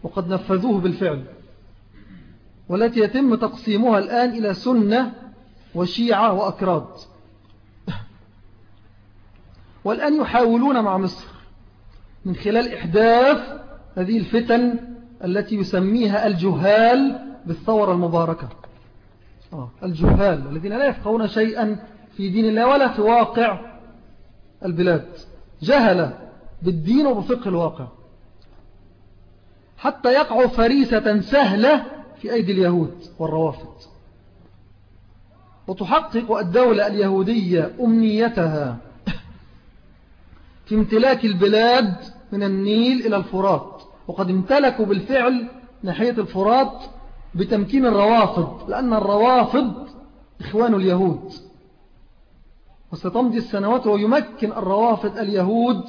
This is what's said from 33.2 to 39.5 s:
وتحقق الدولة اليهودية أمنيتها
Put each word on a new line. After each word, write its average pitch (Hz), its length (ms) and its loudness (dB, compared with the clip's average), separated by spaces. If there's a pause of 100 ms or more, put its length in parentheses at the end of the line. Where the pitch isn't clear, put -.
وتحقق 220 680 -2
الدولة 208 500 2
اليهودية 190 920 0
أمنيتها 214 1000 0 (1900)